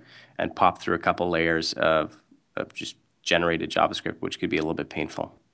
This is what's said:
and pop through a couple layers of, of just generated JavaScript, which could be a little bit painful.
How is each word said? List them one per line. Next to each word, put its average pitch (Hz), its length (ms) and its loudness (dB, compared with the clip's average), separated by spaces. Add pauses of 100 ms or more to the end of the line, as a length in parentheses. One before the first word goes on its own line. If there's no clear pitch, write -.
(380)
and - 180 -4
pop 90 260 2
through 92 140 0
a 85 40 -2
couple 87 300 0
layers 82 440 2
of, 80 420 2 (420)
of - 160 -6
just - 220 -12 (280)
generated 85 480 2
JavaScript, 82 480 0
which 87 200 -8
could 90 100 -2
be 85 80 0
a 80 40 2
little 80 120 -2
bit 71 160 -6
painful. - 440 -6 (200)